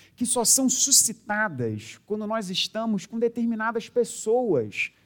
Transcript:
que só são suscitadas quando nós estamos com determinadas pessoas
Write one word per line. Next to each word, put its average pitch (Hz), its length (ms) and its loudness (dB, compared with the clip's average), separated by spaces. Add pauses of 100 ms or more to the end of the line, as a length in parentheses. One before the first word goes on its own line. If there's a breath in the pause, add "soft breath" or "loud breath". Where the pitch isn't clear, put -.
(140 soft breath)
que 247 120 -4
só 233 180 0
são 262 240 4
suscitadas 170 1400 0
quando 214 220 -6
nós 214 240 -4
estamos 220 560 -2
com 226 120 -8
determinadas 233 720 -2
pessoas 220 1040 0 (140 soft breath)